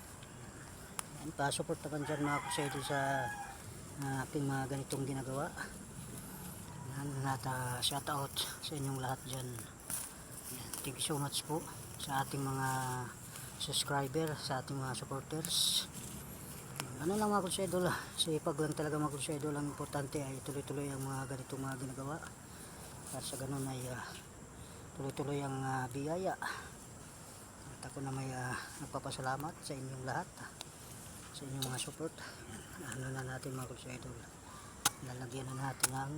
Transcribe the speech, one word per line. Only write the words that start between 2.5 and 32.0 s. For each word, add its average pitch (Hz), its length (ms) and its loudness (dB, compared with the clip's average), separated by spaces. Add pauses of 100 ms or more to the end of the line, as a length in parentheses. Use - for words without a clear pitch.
idol 139 160 0
sa, 135 400 6 (720)
ah, 135 320 2
aking 143 160 4
mga 135 240 4
ganitong 135 400 0
ginagawa. 135 400 0 (1400)
Yan, 143 160 0 (160)
at, 135 240 4
ah, 123 320 0
shout 139 240 4
out 139 240 2 (320)
sa 156 160 0
inyong 135 240 2
lahat 131 240 4
dyan. 127 320 -2 (960)
Yan, - 160 -6 (160)
thank 135 160 -2
you - 80 2
so 147 80 4
much 139 320 2
po 165 160 2 (320)
sa 135 240 2
ating 139 240 2
mga 135 220 4 (920)
subscriber, 143 800 4
sa 131 240 2
ating 139 160 0
mga 131 160 2
supporters. - 960 4 (1120)
Ano 196 180 4
lang 208 80 6
mga 190 400 6
idol, 180 220 6
ah, - 100 2 (160)
sipag 156 400 4
lang 151 160 4
talaga 151 240 2
mga 147 240 4 (160)
idol. 147 160 2
Ang 147 240 2
importante 143 480 0
ay 131 160 -4
tuloy-tuloy 139 480 -2
ang 135 160 -2
mga 135 320 0
ganitong 127 240 -4
mga 135 240 -2
ginagawa. 135 320 -2 (960)
Para 131 80 -2
sa - 160 -2
ganun 135 320 2
ay, 131 140 -2 (100)
ah, 120 160 -4 (880)
tuloy-tuloy 139 480 0
ang, 135 160 0
ah, 131 320 2
biyaya. 156 400 2 (1400)
At - 140 -10 (100)
ako - 80 -4
na 135 140 0
may, 135 180 0
ah, 127 240 0 (240)
nagpapasalamat 135 800 0
sa 147 160 -4
inyong 131 320 -4
lahat, 156 200 2 (1080)
sa - 80 -6
inyong 135 240 -2
mga 127 140 0
support. 151 320 -4 (760)